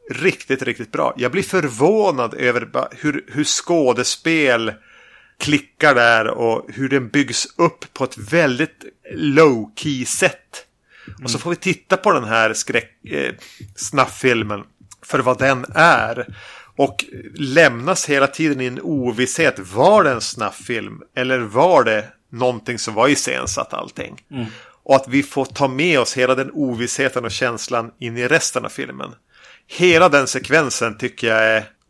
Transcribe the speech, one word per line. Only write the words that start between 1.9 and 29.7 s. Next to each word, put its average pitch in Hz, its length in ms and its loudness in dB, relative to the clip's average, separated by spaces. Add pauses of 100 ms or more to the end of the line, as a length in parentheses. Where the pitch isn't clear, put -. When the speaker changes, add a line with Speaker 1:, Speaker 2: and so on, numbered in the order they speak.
Speaker 1:
över 120 320 -2
ba-, 123 260 -4
hur, 147 360 -6
hur 147 160 -4
skådespel 127 1300 0 (680)
klickar 147 560 2
där 117 320 4
och 117 460 0
hur 135 160 -4
den 127 200 0
byggs 127 380 -2 (100)
upp - 360 -2
på - 100 -4
ett - 140 -6
väldigt 139 680 -2 (300)
low-key 139 920 2
sätt. - 600 -4 (580)
Och 127 60 -8
så 117 80 -4
Speaker 2:
Mm. - 40 -6
Speaker 1:
får 170 80 -6
vi 175 60 -2
titta 185 420 -2
på 196 140 2
den 139 120 2
här 113 300 0
skräck, - 520 -6
eh, 69 280 -6 (420)
snufffilmen 117 880 -2 (380)
för - 180 -4
vad 123 180 0
den 131 280 0 (100)
är. 117 600 2 (420)
Och - 280 0 (300)
lämnas 147 760 2
hela 139 180 4
tiden 143 340 -2
i 127 40 -2
en 127 160 -8
ovisshet. 127 800 -2
Var 131 440 4
det 147 80 4
en 117 100 -4
snufffilm? 107 800 -8 (140)
Eller 127 240 -2
var 127 440 4
det 110 220 0 (260)
någonting 120 480 -2
som 113 140 -8
var 113 140 2
iscensatt - 680 -2
allting? - 580 -12
Speaker 2:
Mm. 127 140 -8 (380)
Speaker 1:
Och 135 120 4
att 131 120 2
vi 135 160 2
får 139 220 -4
ta 139 220 -2
med 143 320 2
oss - 180 -2
hela 127 180 2
den 131 180 -6
ovissheten 123 720 -2
och 113 60 -4
känslan 117 680 -4
in 117 180 -8
i 120 100 -2
resten 147 380 0
av - 40 -6
filmen. 131 420 -12 (560)
Hela 175 420 4